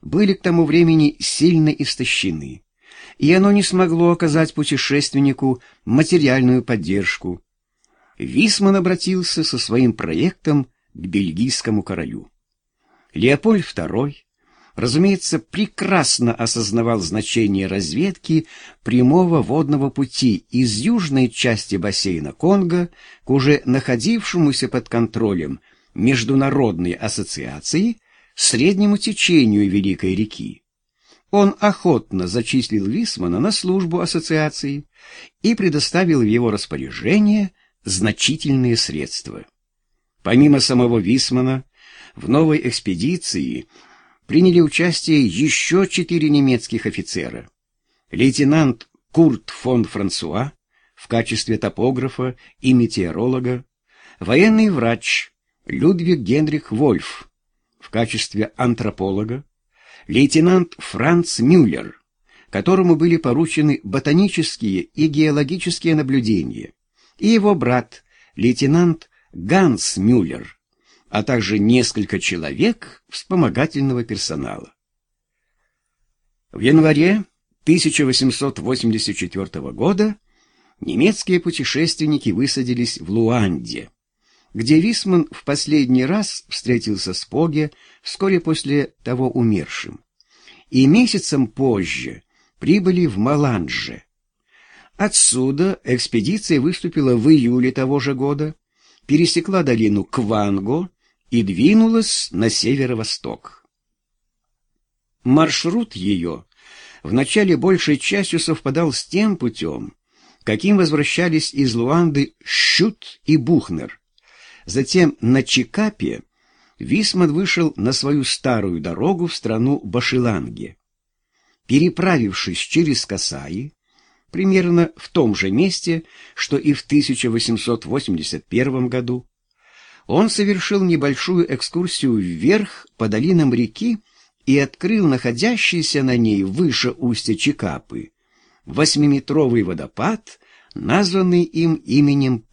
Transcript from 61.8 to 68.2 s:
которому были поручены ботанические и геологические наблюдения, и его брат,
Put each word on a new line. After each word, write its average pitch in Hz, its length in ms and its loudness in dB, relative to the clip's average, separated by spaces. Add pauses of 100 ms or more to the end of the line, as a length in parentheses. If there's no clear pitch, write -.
которому 175 440 2
были 165 220 4
поручены 151 640 0
ботанические 135 1000 0
и - 240 -2
геологические 156 880 0
наблюдения, 110 800 -2 (440)
и 202 100 0
его 208 260 4
брат, 123 500 -2 (320)